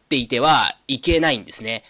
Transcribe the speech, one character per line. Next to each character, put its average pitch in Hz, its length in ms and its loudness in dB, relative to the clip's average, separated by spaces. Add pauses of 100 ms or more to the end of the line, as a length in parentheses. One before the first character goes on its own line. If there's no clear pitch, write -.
て 151 60 -2
い 123 140 -2
て 123 100 -2
は 135 480 2
い - 140 -4
け 165 180 2
な 160 140 2
い 120 60 -2
ん 95 60 -14
で - 60 -20
す - 140 -12
ね。 113 260 -8